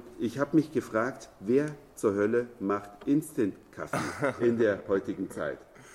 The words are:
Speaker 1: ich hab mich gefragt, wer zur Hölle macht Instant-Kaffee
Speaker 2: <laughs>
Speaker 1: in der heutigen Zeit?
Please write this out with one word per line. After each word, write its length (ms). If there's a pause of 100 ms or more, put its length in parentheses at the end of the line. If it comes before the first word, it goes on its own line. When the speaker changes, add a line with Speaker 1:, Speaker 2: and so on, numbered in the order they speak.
(180)
Speaker 1:
ich 200
hab 160
mich 180
gefragt, 580 (100)
wer 260 (300)
zur 180
Hölle 320 (140)
macht 300 (140)
Instant-Kaffee 960 (420)
Speaker 2:
<laughs> 0
Speaker 1:
in 180
der 300
heutigen 420
Zeit? 280 (360)